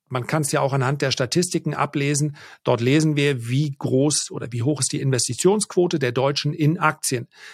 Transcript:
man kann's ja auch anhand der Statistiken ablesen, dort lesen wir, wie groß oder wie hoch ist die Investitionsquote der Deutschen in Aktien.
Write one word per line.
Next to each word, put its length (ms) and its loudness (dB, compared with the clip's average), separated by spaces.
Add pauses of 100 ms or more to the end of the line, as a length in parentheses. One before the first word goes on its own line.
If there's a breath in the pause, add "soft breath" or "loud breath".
man 180 -4
kann's 280 0
ja 80 2
auch 100 0
anhand 300 0
der 100 0
Statistiken 640 -2
ablesen, 640 0 (260 loud breath)
dort 160 2
lesen 380 4
wir, 320 0
wie 280 0
groß 540 0
oder 220 -10
wie 80 -4
hoch 180 0
ist 140 -2
die 80 -4
Investitionsquote 1000 2
der 140 0
Deutschen 400 0
in 260 2
Aktien. 480 -2 (260 loud breath)